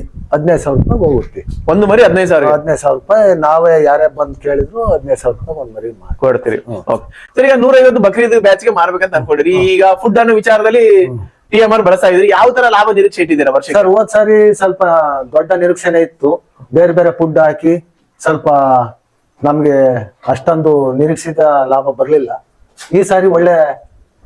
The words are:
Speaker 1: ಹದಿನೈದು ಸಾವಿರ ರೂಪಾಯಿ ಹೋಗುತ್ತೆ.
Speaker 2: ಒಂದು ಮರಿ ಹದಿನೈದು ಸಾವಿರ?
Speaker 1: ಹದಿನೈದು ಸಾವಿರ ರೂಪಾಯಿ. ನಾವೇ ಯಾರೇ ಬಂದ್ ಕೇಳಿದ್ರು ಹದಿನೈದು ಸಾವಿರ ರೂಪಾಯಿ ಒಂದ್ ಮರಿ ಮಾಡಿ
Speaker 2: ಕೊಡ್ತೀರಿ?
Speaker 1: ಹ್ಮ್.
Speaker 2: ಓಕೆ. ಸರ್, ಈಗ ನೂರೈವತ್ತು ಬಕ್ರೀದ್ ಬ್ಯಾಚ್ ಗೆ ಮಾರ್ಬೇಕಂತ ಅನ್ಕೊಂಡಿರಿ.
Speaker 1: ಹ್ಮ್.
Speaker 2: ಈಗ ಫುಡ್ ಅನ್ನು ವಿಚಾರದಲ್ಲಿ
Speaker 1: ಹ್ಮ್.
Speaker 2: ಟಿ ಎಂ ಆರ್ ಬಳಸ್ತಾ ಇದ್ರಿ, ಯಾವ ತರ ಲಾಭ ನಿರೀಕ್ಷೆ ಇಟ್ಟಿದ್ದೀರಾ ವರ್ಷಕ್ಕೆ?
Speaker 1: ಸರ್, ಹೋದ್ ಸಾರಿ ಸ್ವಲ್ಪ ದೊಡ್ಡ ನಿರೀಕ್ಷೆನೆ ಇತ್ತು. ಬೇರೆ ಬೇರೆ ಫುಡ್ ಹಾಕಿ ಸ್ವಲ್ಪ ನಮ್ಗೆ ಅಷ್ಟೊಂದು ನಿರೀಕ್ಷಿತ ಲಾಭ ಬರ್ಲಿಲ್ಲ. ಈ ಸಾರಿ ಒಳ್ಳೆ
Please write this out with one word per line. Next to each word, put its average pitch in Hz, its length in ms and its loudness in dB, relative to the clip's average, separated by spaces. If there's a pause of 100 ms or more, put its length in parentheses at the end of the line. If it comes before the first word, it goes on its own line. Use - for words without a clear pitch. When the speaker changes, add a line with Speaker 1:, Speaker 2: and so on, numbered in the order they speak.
(320)
Speaker 1:
ಹದಿನೈದು 151 260 0
ಸಾವಿರ 135 220 -2
ರೂಪಾಯಿ 185 320 0
ಹೋಗುತ್ತೆ. - 320 -6 (240)
Speaker 2:
ಒಂದು 202 180 2
ಮರಿ 220 160 4
ಹದಿನೈದು 185 260 2
ಸಾವಿರ? 156 160 2
Speaker 1:
ಹದಿನೈದು 151 340 -2
ಸಾವಿರ 139 160 0
ರೂಪಾಯಿ. 196 400 0
ನಾವೇ 160 500 2
ಯಾರೇ 147 220 2
ಬಂದ್ 143 300 -4
ಕೇಳಿದ್ರು 143 480 -4
ಹದಿನೈದು 139 360 -2
ಸಾವಿರ 120 180 -4
ರೂಪಾಯಿ 156 200 -12
ಒಂದ್ 117 180 -14
ಮರಿ 110 140 -12
ಮಾಡಿ - 280 -12
Speaker 2:
ಕೊಡ್ತೀರಿ? 120 380 -2
Speaker 1:
ಹ್ಮ್. 113 200 -12
Speaker 2:
ಓಕೆ. - 600 -8
ಸರ್, 254 100 2
ಈಗ 269 100 4
ನೂರೈವತ್ತು 254 460 4
ಬಕ್ರೀದ್ 226 380 2
ಬ್ಯಾಚ್ 196 240 0
ಗೆ 233 60 0
ಮಾರ್ಬೇಕಂತ 180 440 -2
ಅನ್ಕೊಂಡಿರಿ. 151 380 -2
Speaker 1:
ಹ್ಮ್. 185 100 0
Speaker 2:
ಈಗ 185 220 2 (180)
ಫುಡ್ 208 160 0
ಅನ್ನು 226 160 2
ವಿಚಾರದಲ್ಲಿ 214 720 2
Speaker 1:
ಹ್ಮ್. 123 140 -10 (300)
Speaker 2:
ಟಿ 214 80 0
ಎಂ 220 140 4
ಆರ್ 220 100 0
ಬಳಸ್ತಾ 185 240 2
ಇದ್ರಿ, 185 240 2
ಯಾವ 208 200 4
ತರ 247 180 -2
ಲಾಭ 214 260 2
ನಿರೀಕ್ಷೆ 196 280 0
ಇಟ್ಟಿದ್ದೀರಾ 147 300 -2
ವರ್ಷಕ್ಕೆ? 143 260 0
Speaker 1:
ಸರ್, 196 80 2
ಹೋದ್ 202 220 2
ಸಾರಿ 214 460 2
ಸ್ವಲ್ಪ 190 300 -2 (480)
ದೊಡ್ಡ 160 200 0
ನಿರೀಕ್ಷೆನೆ 175 480 -2
ಇತ್ತು. - 580 -4 (160)
ಬೇರೆ 170 180 2
ಬೇರೆ 170 180 2
ಫುಡ್ 165 280 -2
ಹಾಕಿ 160 480 0 (340)
ಸ್ವಲ್ಪ 156 280 -4 (960)
ನಮ್ಗೆ 143 520 0 (320)
ಅಷ್ಟೊಂದು 147 640 0
ನಿರೀಕ್ಷಿತ 156 480 -4
ಲಾಭ 139 440 0
ಬರ್ಲಿಲ್ಲ. 135 640 -4 (460)
ಈ 190 100 2
ಸಾರಿ 190 240 0
ಒಳ್ಳೆ 170 640 0 (380)